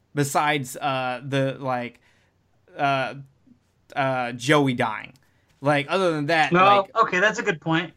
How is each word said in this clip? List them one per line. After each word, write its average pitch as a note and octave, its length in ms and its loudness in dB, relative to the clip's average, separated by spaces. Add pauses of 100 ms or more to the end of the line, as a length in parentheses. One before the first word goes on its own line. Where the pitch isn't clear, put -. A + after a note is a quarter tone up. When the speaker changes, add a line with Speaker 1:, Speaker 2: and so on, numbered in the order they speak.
(160)
Speaker 1:
besides, C#3+ 600 0
uh, B2+ 480 -4
the, C3+ 360 -2
like, B2 400 -6 (760)
uh, C3+ 380 -2 (800)
uh, C3 380 -2
Joey C3+ 420 2
dying. A2 380 -4 (480)
Like, C#3+ 280 0
other F3+ 220 0
than D3+ 160 -2
that, D#3 260 2
Speaker 2:
No, F#3 120 6
Speaker 1:
like, G3+ 320 4
Speaker 2:
okay, F#3+ 240 0
that's G#3 180 2
a A#3 40 -4
good F#3+ 180 -2
point. E3 360 -2